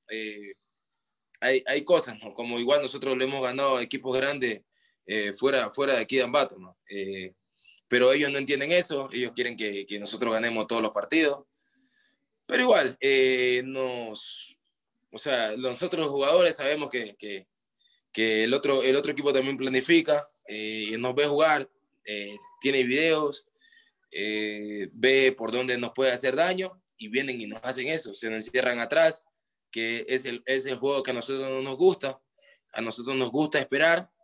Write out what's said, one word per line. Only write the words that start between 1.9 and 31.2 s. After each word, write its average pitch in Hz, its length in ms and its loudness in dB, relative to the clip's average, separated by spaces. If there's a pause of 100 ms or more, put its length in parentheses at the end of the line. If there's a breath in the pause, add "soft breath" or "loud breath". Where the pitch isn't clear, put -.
¿no? 107 140 -16
Como 120 240 -6
igual 139 240 4
nosotros 131 340 -2
le 127 80 2
hemos 135 180 -2
ganado 131 360 2
a 120 40 0
equipos 127 320 -4
grandes, 131 460 0 (460)
eh, 104 260 -2
fuera, 123 400 0
fuera 139 220 0
de 117 60 2
aquí 131 160 -2
de 127 80 4
Ambato, 127 340 0
¿no? 92 180 -20 (140)
Eh, 95 420 -8 (560 soft breath)
pero 123 240 6
ellos 143 180 2
no 139 80 -2
entienden 139 340 0
eso, 151 400 0
ellos 120 220 -4
quieren 120 220 -4
que, 101 300 -6
que 101 120 -10
nosotros 107 360 -2
ganemos 113 320 0
todos 117 160 0
los 107 80 -2
partidos. 143 540 0 (1000 soft breath)
Pero 254 200 2
igual, 170 360 4
eh, 131 640 4
nos, 123 880 -8 (560)
o - 60 -16
sea, 113 400 -2
nosotros 156 480 -2
los 139 80 -2
jugadores 156 440 4
sabemos 147 340 -2
que, 113 260 -6
que, 98 300 -10 (640 soft breath)
que 110 320 2
el 117 80 2
otro, 139 300 2
el 131 140 4
otro 143 160 0
equipo 143 200 0
también 135 240 0
planifica, 147 640 2 (240)
eh, 107 520 -6
nos 127 160 -2
ve 147 120 4
jugar, 147 440 2 (340)
eh, 101 320 -8 (240)
tiene 135 220 2
videos, 147 640 0 (640 soft breath)
eh, 104 840 -6
ve 131 400 4
por 113 180 -6
dónde 123 280 -2
nos 120 140 -4
puede 131 200 2
hacer 127 240 -2
daño 185 420 0 (200)
y 110 100 -14
vienen 123 320 -4
y 107 60 -8
nos 110 180 -12
hacen 127 240 -4
eso, 160 260 -6
se 113 160 -6
nos 110 140 -4
encierran 123 340 0
atrás, 160 460 2 (460)
que 113 380 -4
es 131 180 0
el, 120 200 -8
es 131 200 -2
el 131 100 -4
juego 139 260 0
que 131 80 -4
a 123 40 -2
nosotros 135 360 -6